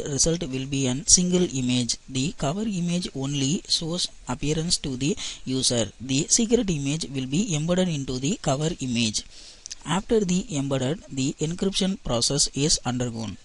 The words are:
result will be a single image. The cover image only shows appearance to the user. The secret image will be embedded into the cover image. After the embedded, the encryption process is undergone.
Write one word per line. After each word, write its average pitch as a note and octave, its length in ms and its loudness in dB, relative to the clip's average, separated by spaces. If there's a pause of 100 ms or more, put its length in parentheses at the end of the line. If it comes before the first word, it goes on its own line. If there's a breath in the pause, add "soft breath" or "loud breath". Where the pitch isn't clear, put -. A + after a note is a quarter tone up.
result E3 420 2
will C3 160 -2
be C#3 220 0
a B2 80 2 (120)
single F3+ 360 6
image. B2 560 2 (100)
The C3+ 300 -2
cover D#3+ 240 0
image F3+ 520 -2
only C#3 540 0
shows F3 400 0 (180)
appearance D#3 520 0
to C3+ 180 -4
the C#3+ 180 2 (300 loud breath)
user. B2 560 0
The C3 300 0
secret A3+ 400 4
image D3 400 -2
will C3 160 -4
be E3+ 280 0
embedded F3+ 340 2
into C#3 300 -4
the C#3+ 220 -2
cover D3+ 300 0 (100)
image. A#2 440 0 (600 loud breath)
After G3+ 360 2
the F3+ 260 0 (100)
embedded, C3 460 -2 (100)
the C3+ 260 0
encryption F#3 640 0
process C3+ 520 0
is C#3+ 320 2
undergone. A#2 580 -2